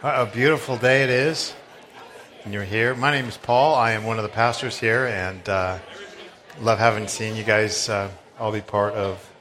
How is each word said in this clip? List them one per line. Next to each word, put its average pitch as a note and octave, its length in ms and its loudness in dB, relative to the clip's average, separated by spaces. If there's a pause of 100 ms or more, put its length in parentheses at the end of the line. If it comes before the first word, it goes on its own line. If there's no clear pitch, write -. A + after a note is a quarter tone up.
What C#3 120 0
a B2+ 120 2
beautiful B2+ 500 0
day B2+ 280 4
it B2+ 40 0
is. C#3 460 0 (880)
And G#2 80 -10
you're G2+ 120 -4
here. A2+ 300 0
My C3 160 2
name C3+ 140 0
is A2+ 140 -10
Paul. C3+ 360 4
I A#2 180 4
am A2 120 -2
one A2+ 140 -2
of A2 60 -2
the G#2 40 -4
pastors A#2 500 0
here, A#2 280 2
and, F#2 420 -4
uh, F#2 300 0 (840)
love A2 180 2
having G#2+ 300 2
seen A2 260 -6
you A2 100 -8
guys, G#2+ 440 2
uh, G2 220 -2 (280)
all A2 140 -4
be G#2+ 80 -4
part G2+ 320 0
of G2 340 -4 (140)